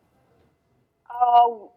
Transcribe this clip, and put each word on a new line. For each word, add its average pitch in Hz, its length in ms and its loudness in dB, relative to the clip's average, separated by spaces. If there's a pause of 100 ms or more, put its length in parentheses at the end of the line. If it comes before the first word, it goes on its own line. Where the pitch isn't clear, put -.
(1120)
Uh, 240 680 -2